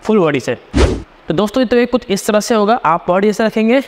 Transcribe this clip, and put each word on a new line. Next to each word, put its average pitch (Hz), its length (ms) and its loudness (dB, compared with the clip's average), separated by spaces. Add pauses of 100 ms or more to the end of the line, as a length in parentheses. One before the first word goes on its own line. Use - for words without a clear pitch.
फुल 214 160 2
बॉडी 147 200 2
से। 123 160 -6 (200)
तो - 580 -2
दोस्तों, 208 280 0
ये 247 60 0
तो 240 100 2
एक 240 140 0
कुछ 247 180 0
इस 190 180 -4
तरह 208 120 2
से 226 160 -2
होगा, 214 300 2
आप 165 220 0
बॉडी 190 220 2
ऐसे 226 160 -2
रखेंगे 220 420 0